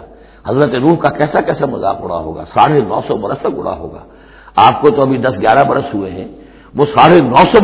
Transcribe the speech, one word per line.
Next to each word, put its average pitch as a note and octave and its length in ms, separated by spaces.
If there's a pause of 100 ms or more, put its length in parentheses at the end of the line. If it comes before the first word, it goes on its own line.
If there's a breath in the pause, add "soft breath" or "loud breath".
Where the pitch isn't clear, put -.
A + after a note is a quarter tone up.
(460 soft breath)
حضرت B2+ 280
نوح D3 220
کا C#3+ 140
کیسا - 300
کیسا - 260
مذاق G2 360
اڑا F2 140
ہوگا، D#2+ 280
ساڑھے C3 360
نو G#2 280
سو A#2 80
برس G#2 240
تک - 180
اڑا - 160
ہوگا۔ - 240 (580 soft breath)
آپ G#2+ 240
کو D3 100
تو C#3 120
ابھی C3+ 140
دس B2 260
گیارہ A#2 220
برس B2+ 300
ہوئے G2 160
ہیں، F2+ 180 (480 loud breath)
وہ C3+ 80
ساڑھے D#3 360
نو B2 160
سو F3+ 280